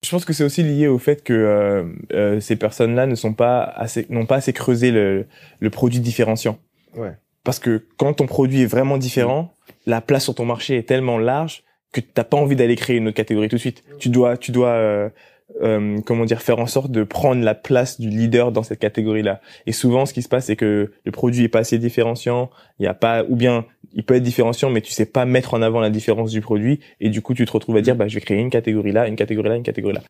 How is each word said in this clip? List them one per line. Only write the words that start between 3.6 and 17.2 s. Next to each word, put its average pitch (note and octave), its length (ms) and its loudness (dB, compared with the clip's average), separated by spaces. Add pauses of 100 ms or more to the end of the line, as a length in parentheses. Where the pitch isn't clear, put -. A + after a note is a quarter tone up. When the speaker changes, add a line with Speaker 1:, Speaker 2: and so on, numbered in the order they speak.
Speaker 1:
assez, - 480 -6
n'ont A#2 160 -2
pas C3 100 2
assez C3+ 160 -2
creusé B2 380 2
le, G2 360 2 (340)
le A2 100 0
produit B2 300 0
différenciant. A2 580 -2 (380)
Speaker 2:
Ouais. A2 160 -10 (320)
Speaker 1:
Parce B2+ 140 -4
que A2+ 280 -2 (100)
quand D3 180 0
ton C#3+ 120 0
produit C3 360 2
est B2 40 4
vraiment C3 320 0
différent, C3 640 -2
Speaker 2:
Mm. - 100 -20 (180)
Speaker 1:
la A2+ 100 0
place C3+ 240 0
sur B2+ 100 -4
ton A#2+ 100 -6
marché A#2+ 320 -2
est A#2 120 -2
tellement C3 300 0
large C3 440 -2 (300)
que - 80 -4
t'as C#3+ 240 -4
pas - 120 0
envie C#3+ 200 2
d'aller A#2+ 200 4
créer B2 200 0
une A2+ 120 0
autre G#2+ 80 -4
catégorie G#2+ 320 0
tout A#2+ 80 -2
de A#2 40 0
suite. B2 240 -6 (140)
Tu - 100 -2
dois, B2 280 4
tu - 140 -10
dois, B2 200 2
euh, G#2+ 380 0 (540)
euh, G#2 440 0
comment A#2 180 0
dire, A2+ 180 0
faire A#2 160 0
en A#2 80 -2
sorte C3+ 240 -2
de A2 140 0
prendre B2+ 400 0